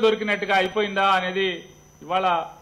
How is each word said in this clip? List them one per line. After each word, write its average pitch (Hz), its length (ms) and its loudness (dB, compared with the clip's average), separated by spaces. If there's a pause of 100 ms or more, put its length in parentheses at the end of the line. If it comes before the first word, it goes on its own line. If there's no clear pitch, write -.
దొరికినట్టుగా 208 560 0
అయిపోయిందా 196 460 0 (100)
అనేది 185 320 -2 (560)
ఇవాళ 185 220 0 (340)